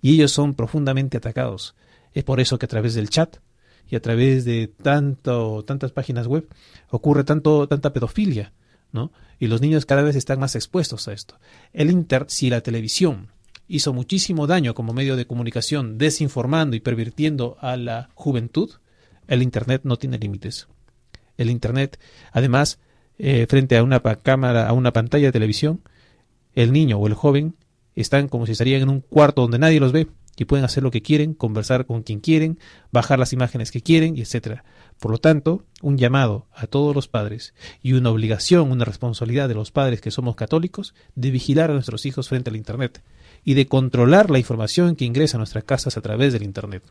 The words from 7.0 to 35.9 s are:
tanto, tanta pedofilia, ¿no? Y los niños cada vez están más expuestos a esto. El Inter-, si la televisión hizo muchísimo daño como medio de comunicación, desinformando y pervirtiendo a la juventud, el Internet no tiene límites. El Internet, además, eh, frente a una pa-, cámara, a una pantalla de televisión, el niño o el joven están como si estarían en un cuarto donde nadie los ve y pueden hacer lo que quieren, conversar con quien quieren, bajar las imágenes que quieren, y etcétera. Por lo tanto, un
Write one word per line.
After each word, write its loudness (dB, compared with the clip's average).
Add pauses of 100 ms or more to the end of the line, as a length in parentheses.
tanto, 2
tanta -2
pedofilia, -4 (380)
¿no? -6 (280)
Y -2
los 0
niños 2
cada 2
vez 0
están -4
más -4
expuestos -6
a -12
esto. -20 (340)
El 0
Inter-, 0
si -2
la -2
televisión -4 (400)
hizo -2
muchísimo -4
daño 0
como -6
medio -2
de -4
comunicación, -6
desinformando -2
y -4
pervirtiendo -4
a -6
la -8
juventud, -4 (580)
el 2
Internet -2
no 0
tiene -8
límites. -10 (680)
El 0
Internet, -2 (340)
además, 2 (380)
eh, 2
frente 4
a 6
una 4
pa-, 0
cámara, 2
a 2
una 2
pantalla 2
de 2
televisión, 0 (720)
el 2
niño 4
o 0
el 2
joven 2 (400)
están 0
como -4
si -2
estarían 2
en 2
un 0
cuarto 4
donde 2
nadie 6
los 4
ve 2 (280)
y -4
pueden 2
hacer -2
lo 0
que -2
quieren, 0
conversar -2
con -6
quien -8
quieren, 2 (320)
bajar 2
las 0
imágenes -4
que -8
quieren, 2
y -6
etcétera. -8 (340)
Por -4
lo -2
tanto, 2 (180)
un 0